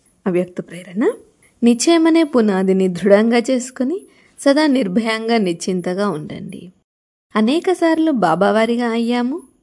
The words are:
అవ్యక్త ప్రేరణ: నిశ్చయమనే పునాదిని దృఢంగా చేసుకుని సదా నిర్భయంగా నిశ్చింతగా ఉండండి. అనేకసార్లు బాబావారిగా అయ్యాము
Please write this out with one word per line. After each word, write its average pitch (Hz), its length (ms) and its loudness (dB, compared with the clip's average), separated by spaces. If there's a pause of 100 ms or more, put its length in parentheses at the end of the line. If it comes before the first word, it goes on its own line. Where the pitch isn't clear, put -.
(260)
అవ్యక్త 180 360 -2
ప్రేరణ: 180 420 -8 (580)
నిశ్చయమనే 330 640 4
పునాదిని 190 640 2
దృఢంగా 202 520 2
చేసుకుని 262 560 -4 (420)
సదా 285 280 2
నిర్భయంగా 226 720 0
నిశ్చింతగా 180 680 -2
ఉండండి. - 520 -10 (720)
అనేకసార్లు 320 840 2
బాబావారిగా 208 760 0
అయ్యాము 240 460 -2 (260)